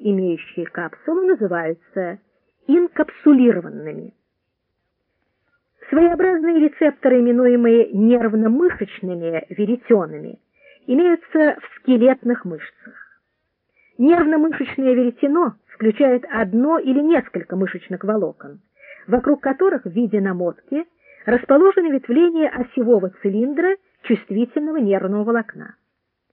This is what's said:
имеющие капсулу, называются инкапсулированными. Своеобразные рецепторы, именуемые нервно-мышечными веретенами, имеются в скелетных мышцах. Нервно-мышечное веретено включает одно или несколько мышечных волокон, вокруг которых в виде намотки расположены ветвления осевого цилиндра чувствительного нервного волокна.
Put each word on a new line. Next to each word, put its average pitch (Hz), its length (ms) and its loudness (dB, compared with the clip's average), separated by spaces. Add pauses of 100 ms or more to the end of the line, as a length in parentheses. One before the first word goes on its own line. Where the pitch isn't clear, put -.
имеющие 185 680 -4
капсулу, 311 600 -6
называются 180 920 -4 (480)
инкапсулированными. 208 1500 0 (1800)
Своеобразные 330 760 2
рецепторы, 277 520 0
именуемые 240 720 4
нервно-мышечными 220 1600 0
веретенами, 185 880 -2 (480)
имеются 311 760 0
в - 40 -20 (160)
скелетных 247 680 0
мышцах. - 760 -18 (760)
Нервно-мышечное 302 960 0
веретено 262 640 0 (180)
включает 247 560 0
одно 240 480 -2
или 262 220 -2
несколько 269 560 -2
мышечных 185 480 -8
волокон, 170 560 -6 (460)
вокруг 277 360 0
которых 294 420 -2
в 180 60 -12
виде 208 300 -2
намотки 190 680 -6 (380)
расположены 311 680 4
ветвления 311 560 0
осевого 233 640 0 (120)
цилиндра 277 540 -2 (260)
чувствительного 247 720 -4
нервного 196 480 -2
волокна. 226 500 -6 (580)